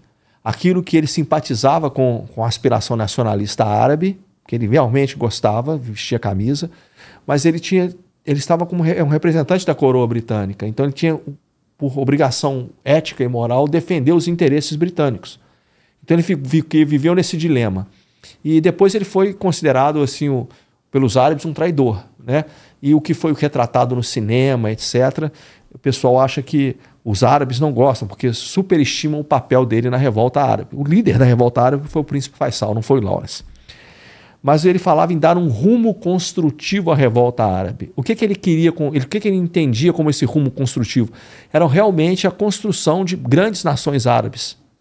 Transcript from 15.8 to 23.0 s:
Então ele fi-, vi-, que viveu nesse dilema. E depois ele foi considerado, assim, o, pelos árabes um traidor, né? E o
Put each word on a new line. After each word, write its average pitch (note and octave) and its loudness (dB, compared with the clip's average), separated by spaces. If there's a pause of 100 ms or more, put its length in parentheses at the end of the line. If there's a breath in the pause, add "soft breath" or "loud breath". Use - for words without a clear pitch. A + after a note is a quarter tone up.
Então E3 0
ele F3 2
fi-, F#3 -2
vi-, C#3 0
que D#3 2
viveu D3+ 2
nesse F3+ -2
dilema. A#2+ -2 (560 soft breath)
E D#3+ 2
depois F#3+ 4
ele G3+ -2
foi G3 0
considerado, D3+ 0
assim, C#3+ -2
o, B2 -2 (420 soft breath)
pelos C3 2
árabes D3 2
um D#3+ -6
traidor, C#3+ 0 (160)
né? C#3 -2 (360 loud breath)
E C#3+ 4
o D3+ 4